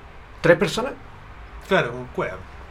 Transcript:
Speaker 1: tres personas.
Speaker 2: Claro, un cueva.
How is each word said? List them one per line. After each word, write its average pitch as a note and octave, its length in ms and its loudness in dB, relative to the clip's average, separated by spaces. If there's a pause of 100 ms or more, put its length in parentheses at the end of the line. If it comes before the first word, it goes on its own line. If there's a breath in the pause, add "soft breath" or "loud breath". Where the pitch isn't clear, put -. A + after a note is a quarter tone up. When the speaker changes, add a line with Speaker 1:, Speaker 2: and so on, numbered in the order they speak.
(400)
Speaker 1:
tres E3 160 10
personas. G#3 360 0 (760)
Speaker 2:
Claro, D#3 300 4
un B2 160 -8
cueva. G2 220 -2 (340)